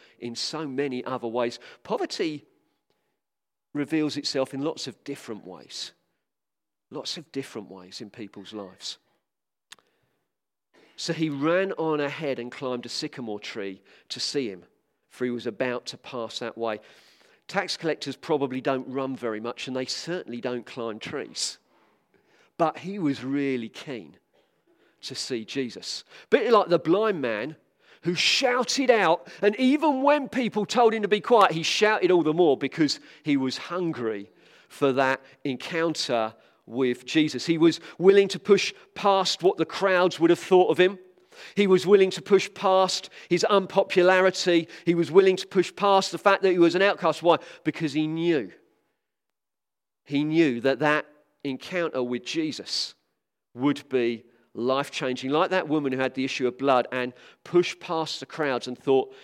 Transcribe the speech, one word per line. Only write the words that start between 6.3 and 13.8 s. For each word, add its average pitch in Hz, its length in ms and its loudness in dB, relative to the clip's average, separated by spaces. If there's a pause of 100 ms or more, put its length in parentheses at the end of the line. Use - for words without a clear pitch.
Lots - 280 -10
of - 140 -20
different 131 380 -10
ways 92 300 -20
in 110 80 -16
people's 101 460 -16
lives. 95 420 -14 (2000)
So - 160 -6
he 160 160 -2
ran 165 440 -2
on 156 280 -2
ahead 143 380 -4
and 120 120 -10
climbed 123 360 -8
a - 20 -14
sycamore 117 520 -10
tree 98 420 -10 (260)